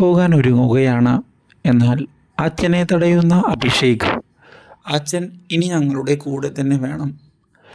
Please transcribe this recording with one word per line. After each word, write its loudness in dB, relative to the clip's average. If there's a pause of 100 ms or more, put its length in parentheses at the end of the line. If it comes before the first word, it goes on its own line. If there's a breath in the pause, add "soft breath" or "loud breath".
പോകാൻ 4
ഒരുങ്ങുകയാണ്. 2 (580)
എന്നാൽ 2 (460)
അച്ഛനെ -2 (100)
തടയുന്ന 2 (160)
അഭിഷേക്, 0 (880 soft breath)
"അച്ഛൻ -6 (300)
ഇനി 0
ഞങ്ങളുടെ -2 (100)
കൂടെ -6
തന്നെ -2
വേണം" -8 (640 soft breath)